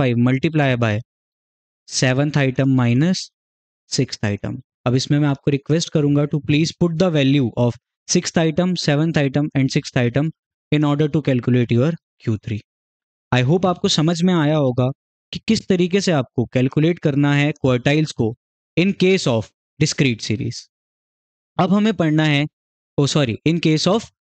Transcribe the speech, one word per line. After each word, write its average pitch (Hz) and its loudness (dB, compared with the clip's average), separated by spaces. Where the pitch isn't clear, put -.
five 123 0
multiply 139 0
by 113 -2
seventh 139 0
item 135 0
minus 127 2
sixth - -4
item। 113 -6
अब 120 2
इसमें 147 0
मैं 151 2
आपको 143 -2
रिक्वेस्ट 147 -2
करूंगा 147 2
to 151 -2
please - 0
put 170 0
the 185 0
value 139 2
of 120 0
sixth - -2
item, 165 0
seventh 156 0
item 143 0
and 135 2
sixth - -4
item 135 0
in 151 2
order 147 2
to 156 0
calculate 123 0
your 123 2
Q - -8
three। 107 -8
I 127 4
hope 175 2
आपको 180 0
समझ 165 0
में 185 2
आया 156 2
होगा 127 0
कि 170 -12
किस - -2
तरीके 180 0
से 185 0
आपको 131 -2
कैलकुलेट 147 0
करना 143 0
है 143 0
क्वार्टाइल्स 143 0
को 113 -4
in 190 2
case 185 0
of 117 0
discrete 135 0
series। 113 -6
अब 185 2
हमें 208 2
पढ़ना 156 0
है, 147 2
oh 139 0
sorry, 127 0
in 165 0
case 165 0
of - -10